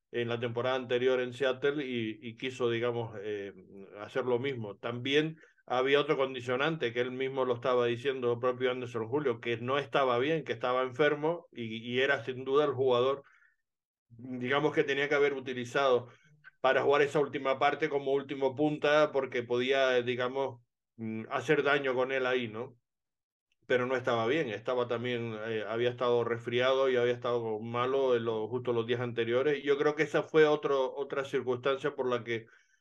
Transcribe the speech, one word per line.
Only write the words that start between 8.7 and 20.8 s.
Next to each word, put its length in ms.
Anderson 380
Julio, 320
que 160
no 220
estaba 400
bien, 260
que 80
estaba 300
enfermo 680
y, 260
y 220
era 240
sin 220
duda 180
el 80
jugador, 520
digamos, 680
que 120
tenía 240
que 60
haber 180
utilizado 720
para 220
jugar 180
esa 180
última 400
parte 300
como 240
último 420
punta, 560
porque 320
podía, 580
digamos, 600